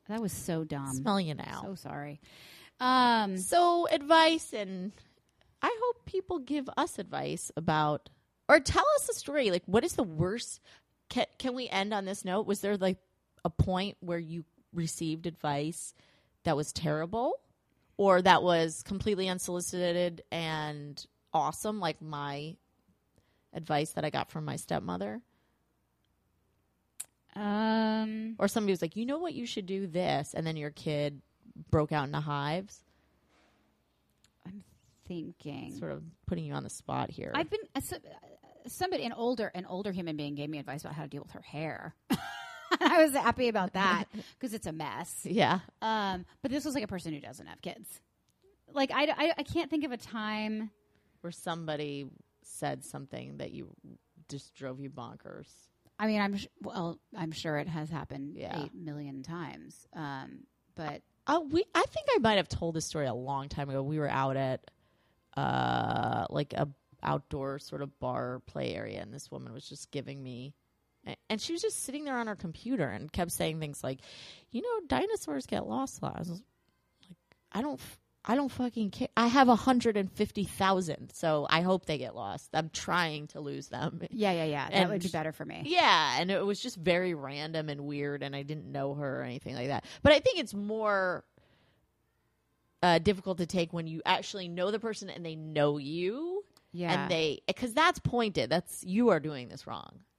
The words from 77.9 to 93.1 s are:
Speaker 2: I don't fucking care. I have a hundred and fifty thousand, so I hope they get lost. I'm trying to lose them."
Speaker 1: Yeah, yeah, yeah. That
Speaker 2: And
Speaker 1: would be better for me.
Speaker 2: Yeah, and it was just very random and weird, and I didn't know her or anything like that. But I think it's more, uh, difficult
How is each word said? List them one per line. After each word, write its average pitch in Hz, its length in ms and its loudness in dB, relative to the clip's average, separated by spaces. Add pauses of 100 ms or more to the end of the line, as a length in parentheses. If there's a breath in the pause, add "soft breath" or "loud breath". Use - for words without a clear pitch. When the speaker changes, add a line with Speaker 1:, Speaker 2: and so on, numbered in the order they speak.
Speaker 2:
I 233 120 4
don't 277 140 4
fucking 233 420 -2
care. - 160 -2 (100)
I 233 80 8
have 247 240 10
a 233 60 12
hundred 233 420 6
and 190 140 0
fifty 208 320 0
thousand, 185 680 0
so 151 380 2
I 160 100 6
hope 185 240 4
they 151 140 0
get 123 160 -6
lost. 101 400 -8
I'm 160 160 0
trying 156 580 0
to - 120 -12
lose 143 280 -8
them." 170 320 -4 (100)
Speaker 1:
Yeah, 208 220 2
yeah, 165 120 0
yeah. 147 260 -2
That - 40 0
Speaker 2:
And 190 160 4
Speaker 1:
would 190 120 0
be 185 60 0
better 156 240 -4
for - 120 -10
me. - 220 -10
Speaker 2:
Yeah, 196 540 6
and 180 100 2
it 185 160 2
was 202 120 0
just - 180 -8
very 180 360 2
random 151 560 -4
and 143 160 -6
weird, 143 380 -4
and 139 120 -6
I 139 100 -6
didn't 143 280 -8
know 139 220 -2
her 135 260 -4
or 131 40 -4
anything 127 320 -8
like 123 100 -4
that. 135 180 -2 (180 loud breath)
But 285 100 12
I 285 80 8
think 440 180 4
it's 220 160 -4
more, 202 680 0 (1600 soft breath)
uh, 175 160 8
difficult 185 400 0